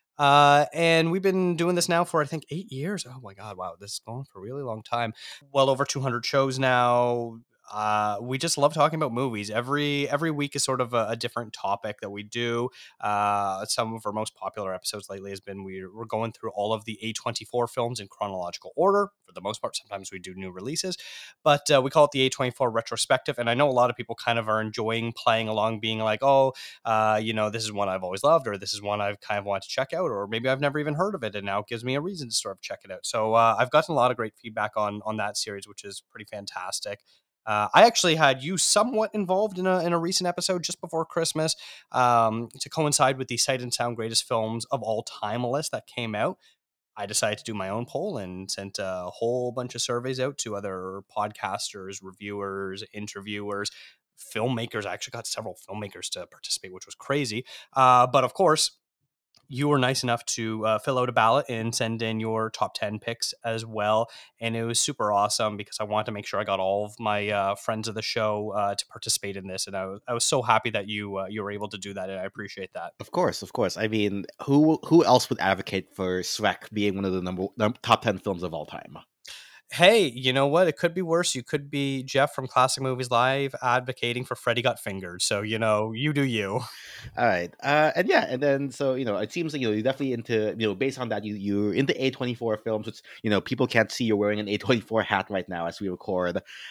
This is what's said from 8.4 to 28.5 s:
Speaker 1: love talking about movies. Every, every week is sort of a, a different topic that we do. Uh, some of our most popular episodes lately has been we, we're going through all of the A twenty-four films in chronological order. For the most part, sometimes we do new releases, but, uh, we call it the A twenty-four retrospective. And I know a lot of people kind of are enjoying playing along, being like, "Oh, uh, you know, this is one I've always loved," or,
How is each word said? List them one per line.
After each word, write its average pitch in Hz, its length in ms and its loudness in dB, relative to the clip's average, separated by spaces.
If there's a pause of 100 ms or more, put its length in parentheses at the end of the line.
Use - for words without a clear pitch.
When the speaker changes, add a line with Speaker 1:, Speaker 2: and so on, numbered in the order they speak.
Speaker 1:
love 147 160 4
talking 156 240 4
about 147 120 0
movies. 113 380 -2
Every, 143 580 0
every 151 240 0
week 143 240 -4
is 139 80 -2
sort 127 200 0
of 120 100 -6
a, 113 160 2
a 113 80 -2
different 117 380 -6
topic 101 480 -4
that 101 80 -8
we 101 120 -10
do. 117 460 -2 (320)
Uh, 101 640 0
some 113 300 -4
of 110 100 -10
our 104 80 -4
most 107 220 -6
popular 95 400 -8
episodes 101 340 -8
lately 98 220 -12
has 98 100 -12
been 98 240 -12
we, 95 220 -10
we're 110 180 -14
going 110 280 -4
through 113 180 -12
all 104 240 -2
of 107 100 -4
the 110 180 -10
A 113 120 -6
twenty-four - 520 -4
films 117 340 -4
in 98 80 -14
chronological 92 680 -8
order. 196 320 4 (160)
For - 80 -20
the 90 80 -16
most 104 220 -6
part, 113 140 -6
sometimes 98 360 -12
we 95 60 -12
do 90 160 -14
new 92 180 -10
releases, 147 460 -6 (440)
but, 143 280 4
uh, 139 100 6
we 135 80 0
call 147 160 6
it 147 60 4
the 139 160 0
A - 20 2
twenty-four 127 420 -2
retrospective. 120 680 0
And 117 100 -2
I 117 60 4
know 139 160 4
a - 20 2
lot 123 160 6
of 117 80 -4
people 117 180 -10
kind 117 240 0
of 110 80 -2
are 110 140 2
enjoying 113 560 -2
playing 113 320 2
along, 110 320 0
being 110 200 -2
like, 110 220 0
"Oh, 135 300 6 (320)
uh, 110 360 4
you 110 120 -2
know, 107 160 2
this 110 160 -4
is 110 80 -6
one 101 160 -2
I've 92 160 -2
always 92 180 -6
loved," 147 240 4
or, 101 120 -4